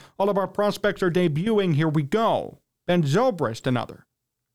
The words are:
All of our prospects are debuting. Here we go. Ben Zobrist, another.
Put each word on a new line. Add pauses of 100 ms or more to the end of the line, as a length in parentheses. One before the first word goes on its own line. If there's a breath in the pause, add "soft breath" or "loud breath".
(180 loud breath)
All
of
our
prospects
are
debuting.
Here
we
go. (300)
Ben
Zobrist,
another. (460)